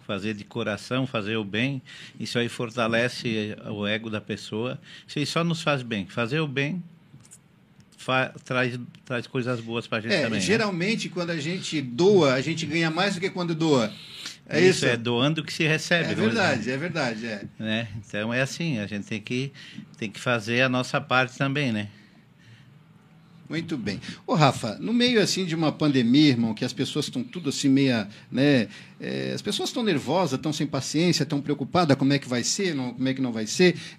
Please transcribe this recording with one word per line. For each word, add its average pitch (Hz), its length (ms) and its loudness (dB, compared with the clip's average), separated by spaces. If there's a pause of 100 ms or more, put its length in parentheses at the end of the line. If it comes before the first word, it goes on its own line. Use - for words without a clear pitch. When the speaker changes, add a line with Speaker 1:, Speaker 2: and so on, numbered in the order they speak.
Speaker 1:
fazer 104 260 -4
de 101 100 -12
coração, 117 600 -4
fazer 110 300 -4
o 110 80 -2
bem, 120 380 -2 (380)
isso 113 200 -4
aí 120 100 0
fortalece 113 1080 -2 (140)
o 104 160 -4
ego 110 240 -2
da 107 120 -4
pessoa, 110 580 -6 (280)
isso - 120 -6
aí 143 60 0
só 165 180 -2
nos 170 180 -2
faz 139 220 0
bem. 110 240 -4
Fazer 120 320 -2
o 156 80 -2
bem 143 340 -4 (1160)
fa-, 131 360 0 (120)
traz, 123 340 -2 (260)
traz 120 220 -6
coisas 123 320 -2
boas 117 280 -6
pra 117 120 -2
gente 110 140 -2
Speaker 2:
É, 170 100 2
Speaker 1:
também, 110 160 -2
né? 92 60 0
Speaker 2:
geralmente, 202 640 0
quando 175 220 -6
a 165 60 -4
gente 156 440 -4
doa, 143 520 6
a 131 80 0
gente 160 240 -4
ganha 165 240 0
mais 185 260 0
do 170 40 -6
que 180 100 -2
quando 175 240 -4
doa. 147 380 4 (560)
É 147 120 0
Speaker 1:
Isso, 180 200 8
Speaker 2:
isso? 143 80 2
Speaker 1:
é 120 100 4
doando 123 460 2
que - 100 -10
se 165 140 0
recebe, 165 440 2
Speaker 2:
É 165 40 -2
Speaker 1:
vamos 214 160 2
dizer. 226 100 2
Speaker 2:
verdade, 127 300 2
é 135 60 0
verdade, 135 480 -2
é. 104 180 -6 (160)
Speaker 1:
Né? 110 280 -2 (200)
Então, 107 260 -4
é 127 80 2
assim, 135 380 -2
a 104 80 -4
gente 101 180 -6
tem 110 160 -6
que, 127 300 -4 (460)
tem 147 120 -6
que - 100 -16
fazer 120 420 0
a 131 80 4
nossa 127 300 -2
parte 127 380 0
também, 139 340 -2
né? 104 160 -2 (1600)
Speaker 2:
Muito 165 300 -6
bem. 101 220 -6 (260)
Ô, - 80 -2
Rafa, 131 460 4
no 190 140 -4
meio, 240 280 4
assim, 185 240 2
de 160 80 -4
uma 160 200 2
pandemia, 139 560 6
irmão, 117 240 2
que 107 100 -6
as 123 80 -2
pessoas 139 380 -2
tão 127 120 -6
tudo, 160 280 -8
assim, 135 180 0
meia, 131 400 4 (240)
né, 127 380 4 (280)
é, 131 380 -4
as 135 60 -6
pessoas 269 320 -4
tão 247 100 -2
nervosas, 147 560 0
tão 151 140 -2
sem 151 120 -2
paciência, 151 600 0
tão 143 160 -2
preocupada, 147 520 2
como 139 200 4
é 139 60 4
que 120 100 -10
vai 120 160 0
ser, 190 280 0
não, 127 200 -4
como 131 160 -2
é 131 40 0
que 131 80 -6
não 127 120 -2
vai 110 120 -4
ser. 175 300 4 (240)